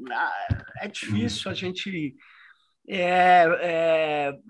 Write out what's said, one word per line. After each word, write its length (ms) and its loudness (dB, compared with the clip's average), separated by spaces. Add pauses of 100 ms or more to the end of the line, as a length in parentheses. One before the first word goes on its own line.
(120)
a-, 720 -6
é 40 -6
difícil 640 -4
a 40 -6
gente, 600 -8 (720)
é, 580 6 (140)
é, 720 0 (180)